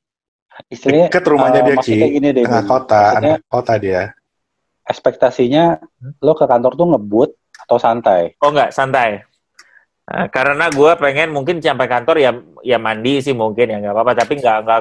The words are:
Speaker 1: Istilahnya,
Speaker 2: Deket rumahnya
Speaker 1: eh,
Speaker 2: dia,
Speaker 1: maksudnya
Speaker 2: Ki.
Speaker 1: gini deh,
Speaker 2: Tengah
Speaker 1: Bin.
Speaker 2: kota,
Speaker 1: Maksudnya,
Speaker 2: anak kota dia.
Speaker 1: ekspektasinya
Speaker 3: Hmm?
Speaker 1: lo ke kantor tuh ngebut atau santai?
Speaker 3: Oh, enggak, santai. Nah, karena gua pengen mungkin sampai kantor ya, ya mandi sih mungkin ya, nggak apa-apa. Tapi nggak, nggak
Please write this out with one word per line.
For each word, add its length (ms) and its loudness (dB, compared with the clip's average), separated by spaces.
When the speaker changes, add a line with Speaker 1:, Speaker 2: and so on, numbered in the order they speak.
Speaker 1:
Istilahnya, 420 0
Speaker 2:
Deket 160 0
rumahnya 360 2
Speaker 1:
eh, 40 2
Speaker 2:
dia, 120 2
Speaker 1:
maksudnya 320 0
Speaker 2:
Ki. 40 -4
Speaker 1:
gini 180 0
deh, 120 0
Speaker 2:
Tengah 200 0
Speaker 1:
Bin. 60 -6
Speaker 2:
kota, 400 2
Speaker 1:
Maksudnya, 240 0
Speaker 2:
anak 140 -6
kota 300 -2
dia. 260 -2
Speaker 1:
ekspektasinya 960 0
Speaker 3:
Hmm? 400 -20
Speaker 1:
lo 160 2
ke 100 0
kantor 300 2
tuh 140 0
ngebut 420 0
atau 180 0
santai? 600 0
Speaker 3:
Oh, 120 0
enggak, 200 0
santai. 520 -2
Nah, 220 -6
karena 420 -2
gua 260 4
pengen 360 -2
mungkin 300 -4
sampai 260 -2
kantor 320 0
ya, 120 4
ya 180 0
mandi 420 -2
sih 100 -4
mungkin 380 -2
ya, 100 -6
nggak 160 -6
apa-apa. 220 0
Tapi 200 -2
nggak, 240 0
nggak 200 0